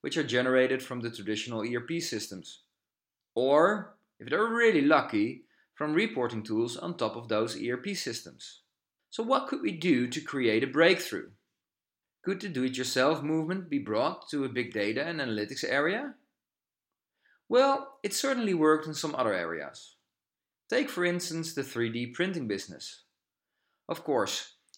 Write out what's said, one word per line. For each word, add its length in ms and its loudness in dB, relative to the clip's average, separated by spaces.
which 160 -6
are 60 2
generated 600 2
from 200 -8
the 80 -6
traditional 520 -6
E 140 -2
R 60 -4
P 180 -6
systems. 640 -8
Or, 600 4
if 120 -14
they're 160 2
really 340 4
lucky, 640 4
from 180 -4
reporting 500 0
tools 320 -2
on 220 -6
top 200 -2
of 120 -10
those 260 0
E 160 -4
R 60 -2
P 160 -6
systems. 720 -10
So 120 -4
what 240 2
could 140 -4
we 120 -2
do 360 2
to 140 -6
create 420 2
a 40 0
breakthrough? 600 2
Could 160 -2
the 80 -6
do-it-yourself 760 0
movement 460 -2
be 100 -2
brought 520 -2
to 160 -2
a 20 -6
big 240 -4
data 340 -2
and 140 -4
analytics 480 -4
area? 460 0
Well, 520 4
it 120 -4
certainly 400 0
worked 320 4
in 80 -8
some 200 -6
other 200 2
areas. 640 -6
Take, 180 2
for 160 -2
instance, 480 -2
the 100 -2
three 280 -2
D 160 -4
printing 420 -4
business. 540 -10
Of 140 -8
course, 520 -2